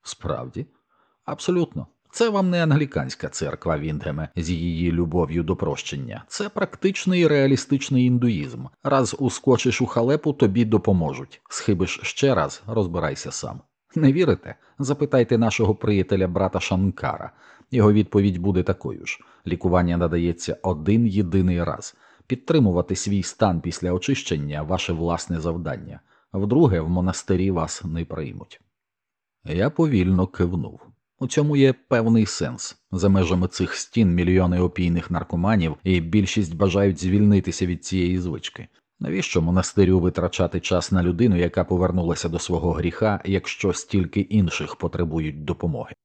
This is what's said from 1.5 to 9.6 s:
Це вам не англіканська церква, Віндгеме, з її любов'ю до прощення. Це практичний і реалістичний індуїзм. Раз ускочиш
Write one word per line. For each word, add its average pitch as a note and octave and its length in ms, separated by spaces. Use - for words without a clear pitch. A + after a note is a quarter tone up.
Це A3+ 180
вам G3 220
не F3 120
англіканська C#3 680
церква, D#2 500
Віндгеме, D2+ 580
з E2+ 140
її E2+ 420
любов'ю E2 500
до E2 140
прощення. C2+ 720
Це G#3 200
практичний F#3+ 720
і E3+ 60
реалістичний C3+ 800
індуїзм. A#2+ 580
Раз C3+ 360
ускочиш B2 600